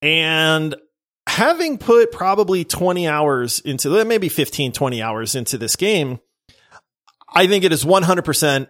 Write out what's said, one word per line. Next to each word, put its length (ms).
And 720
having 520
put 340
probably 520
twenty 440
hours 520
into, 440
maybe 240
fifteen, 440
twenty 300
hours 320
into 240
this 180
game, 440
I 140
think 180
it 80
is 120
one 180
hundred 240
percent 440